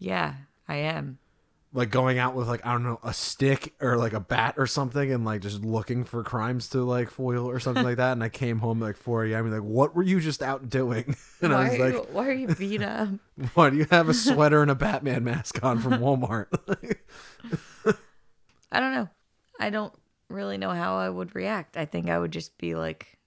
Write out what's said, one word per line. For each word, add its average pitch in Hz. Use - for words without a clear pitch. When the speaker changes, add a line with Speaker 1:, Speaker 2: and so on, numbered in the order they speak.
Speaker 1:
Yeah, 180
I 156
am. 147
Speaker 2:
like, 123
going 127
out 127
with, 123
like, 120
I 120
don't 120
know, 120
a 110
stick -
or, 123
like, 113
a 107
bat 117
or 135
something, 135
and, 117
like, 107
just 101
looking 110
for 117
crimes 120
to, 131
like, 123
foil 123
or 123
something 127
like 120
that, 127
and 117
I 113
came 117
home 113
at, 110
like, 104
four 113
A 110
M, 113
and, 110
like, 110
"What 113
were 175
you 185
just 156
out 135
doing?" 123
<laughs> -
And 170
Speaker 1:
Why 131
Speaker 2:
I 131
was 123
Speaker 1:
are 127
Speaker 2:
like, 127
Speaker 1:
you, 113
why 226
are 269
you 262
beat 196
up? 208
Speaker 2:
<laughs> 131
"Why 160
do 135
you 151
have 170
a 247
sweater 151
and 143
a 139
Batman 135
mask 120
on 123
from 123
Walmart?" 123
<laughs> 220
Speaker 1:
I -
don't 262
know. 240
I 220
don't 208
really 196
know 190
how 180
I 185
would 180
react. 190
I 165
think 170
I 165
would 170
just -
be, 82
like, 80